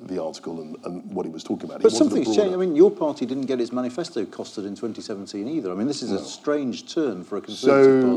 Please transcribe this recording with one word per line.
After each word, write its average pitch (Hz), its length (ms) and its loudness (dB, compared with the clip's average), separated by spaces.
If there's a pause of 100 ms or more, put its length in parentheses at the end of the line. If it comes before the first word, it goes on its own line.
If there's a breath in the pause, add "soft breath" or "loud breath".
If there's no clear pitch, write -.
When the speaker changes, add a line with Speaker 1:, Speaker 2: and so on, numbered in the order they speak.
Speaker 1:
the 90 200 -6
article 80 380 -10
and, 78 240 -14
and 90 260 -10
what 92 140 -4
he 82 60 -8
was 80 120 -14
talking - 220 -6
about. - 160 -8
He - 20 6
Speaker 2:
But 220 80 8
Speaker 1:
wanted - 40 -4
a - 20 -4
Speaker 2:
something's 269 300 4
Speaker 1:
broader 110 140 4
Speaker 2:
changed. 185 140 0
I - 20 -2
mean, 185 180 0
your 185 140 10
party 147 360 -2
didn't 131 220 -4
get 131 140 -2
its 117 120 -4
manifesto 127 520 -4
costed - 400 -10
in 101 100 -8
twenty 110 260 -8
seventeen 101 480 -8
either. 131 220 -4
I 92 40 -6
mean, 107 120 -2
this 139 140 -4
is 110 100 -6
a 98 40 0
Speaker 1:
No. 87 60 -4
Speaker 2:
strange 143 720 -4
turn 113 300 -2
for 101 140 -8
a 90 40 -6
Conservative 135 600 6
Speaker 1:
So, 127 160 4